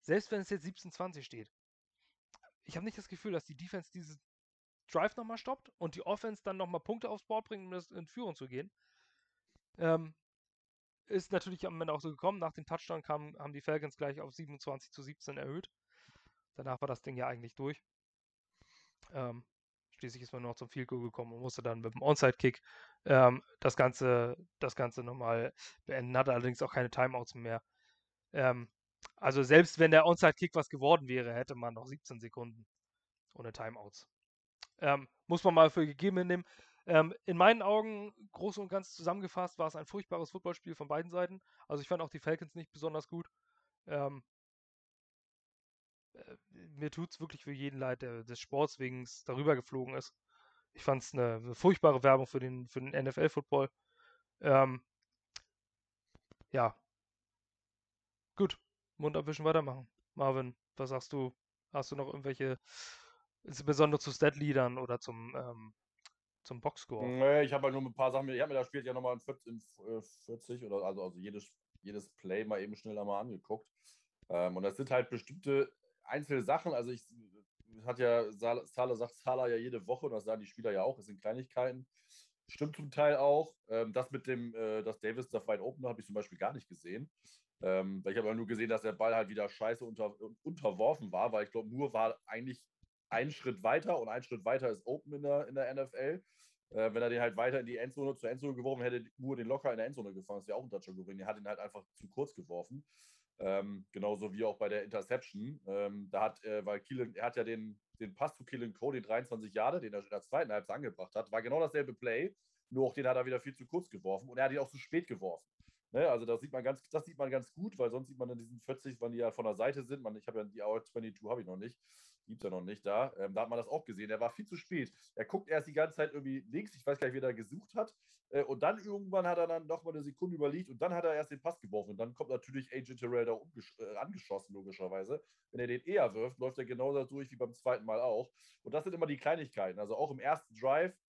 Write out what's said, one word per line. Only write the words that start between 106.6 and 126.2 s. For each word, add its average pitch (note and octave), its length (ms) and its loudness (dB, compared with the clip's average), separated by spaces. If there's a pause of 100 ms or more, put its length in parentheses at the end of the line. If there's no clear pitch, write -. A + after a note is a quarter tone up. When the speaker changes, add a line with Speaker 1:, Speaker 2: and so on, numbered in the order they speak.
Speaker 2:
weil G2+ 160 -4
Keelan, A#2+ 340 -6
er G#2+ 100 -4
hat A#2+ 120 -2
ja A#2 60 0
den, A2 360 -8 (200)
den G#2 160 -10
Pass D3+ 200 -4
zu - 80 -20
Keelan A#2+ 300 -8
Cole, C3 260 -4
den G#2+ 40 -10
dreiundzwanzig A2 500 -4
Jahre, B2+ 260 0
den A2 140 -10
er G2+ 100 -6
in - 60 -20
der G2+ 120 -6
zweiten C#3+ 300 -2
Halbzeit G#2 240 -4
angebracht A2 400 -8
hat, G#2+ 160 -4
war A2+ 100 0
genau B2+ 180 0
dasselbe D3 340 0
Play, B2+ 420 -2 (340)
nur C3 180 2
auch - 60 -2
den C3+ 140 0
hat B2+ 80 4
er B2+ 100 2
wieder B2+ 140 -2
viel C3+ 160 -10
zu B2 100 -20
kurz F3+ 240 -4
geworfen F#2+ 380 -6
und B2 100 -8
er C3 80 4
hat C3+ 60 2
ihn C#3+ 80 -2
auch C3+ 100 -2
zu C#3 80 -18
spät E3 300 -4
geworfen. F#2 400 -8 (460)
Ne? D3+ 160 4
Also A#2+ 160 2
das A#2 160 0
sieht C#3+ 100 -14
man C3 120 -6
ganz, C3+ 260 -4
das D#3 160 -4
sieht E3 120 -20
man C#3 120 -2
ganz C3 240 -4
gut, G3+ 240 -8
weil A#2+ 140 2
sonst C3 160 -6
sieht C3+ 100 -18
man B2 140 -4
in A#2 80 -8
diesen A#2 200 -16
vierzig, C3 400 -8
wann A#2 140 -4
die A#2 60 -4
ja A2+ 120 0
von A#2 140 -6
der G#2+ 100 0
Seite C3+ 280 -2
sind. C3+ 180 -8
Man, A2 160 -8
ich G#2 100 -12
habe A2+ 120 -6
ja G#2+ 40 -4
die G#2 180 -10
Hour A2 220 0
twenty-two, G#2+ 460 -10
habe A#2+ 120 -4
ich F2+ 60 -12
noch F#2 80 -10
nicht. A2 240 -12 (460)
Gibt's - 180 -16
ja G2+ 60 -2
noch F#2 140 -6
nicht G2+ 220 -10
da. A2 340 0
Ähm, G2 140 -4
da A2 100 0
hat A2+ 60 -4
man A#2 80 -2
das A2+ 120 -6
auch D#3 160 -4
gesehen. G#2 240 -10
Der G#2+ 100 -2
war A#2 120 0
viel G#3+ 140 -12
zu F3+ 120 -12
spät. D3 340 -6 (240)
Er A2 80 -4
guckt - 240 -4
erst D#3 200 -2
die D3+ 60 -16
ganze D3+ 220 0
Zeit D3+ 160 -2
irgendwie C3+ 380 -6